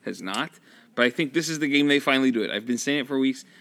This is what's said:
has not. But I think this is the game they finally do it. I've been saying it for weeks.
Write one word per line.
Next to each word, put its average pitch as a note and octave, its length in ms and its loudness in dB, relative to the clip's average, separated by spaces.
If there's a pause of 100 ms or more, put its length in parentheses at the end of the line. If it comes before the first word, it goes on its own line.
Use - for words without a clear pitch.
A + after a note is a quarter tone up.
has F#2+ 160 -10
not. G#2 300 -6 (440)
But A#2+ 100 4
I B2 60 4
think C3+ 220 -4
this D#3 160 -2
is D#3+ 100 -6
the D3+ 80 0
game C#3+ 200 4
they C#3+ 120 4
finally C3+ 320 4
do A#2 100 -2
it. G2 80 -2
I've G#2+ 160 -6
been A#2+ 120 -2
saying D3 240 -2
it B2 60 -10
for C3+ 120 -2
weeks. C3 260 -2 (160)